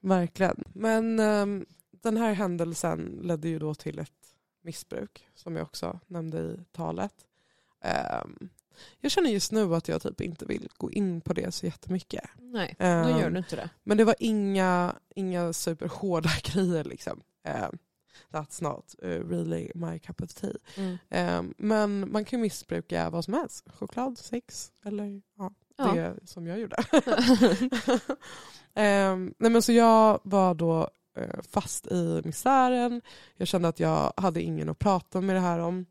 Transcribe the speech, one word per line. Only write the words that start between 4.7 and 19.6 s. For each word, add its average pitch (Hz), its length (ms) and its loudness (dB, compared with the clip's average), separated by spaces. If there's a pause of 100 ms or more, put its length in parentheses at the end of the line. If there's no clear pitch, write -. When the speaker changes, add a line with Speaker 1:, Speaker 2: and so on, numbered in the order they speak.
Speaker 1:
som 170 200 -10
jag 160 80 -4
också 175 440 -8
nämnde 160 320 -8
i 165 200 -6 (120)
talet. 170 420 -6 (680)
Ehm, - 680 -4 (500)
jag 285 120 -2
känner 339 180 4
just 202 220 0
nu 202 240 2
att 165 120 0
jag 165 140 -2
typ - 200 -6
inte 170 240 -8
vill - 320 -4
gå - 140 -6
in 180 300 0
på - 120 -4
det 180 200 -4
så - 120 -8
jättemycket. - 580 -6 (160)
Speaker 2:
Nej, 247 400 -6
då 185 60 2
Speaker 1:
Ehm, 170 340 4
Speaker 2:
gör 175 100 2
du 175 80 -2
inte 175 180 -6
det. - 140 -8 (140)
Speaker 1:
men 208 140 2
det 226 60 8
var 214 160 6
inga, 190 760 2 (200)
inga 180 380 -2
superhårda 165 840 -2
<laughs> - 60 -6
grejer, 175 400 0
liksom. - 380 -10 (220)
Ehm, 82 340 -6 (540)
that's 156 320 -8
not, - 380 -8
eh, - 60 -8 (220)
really 170 460 -6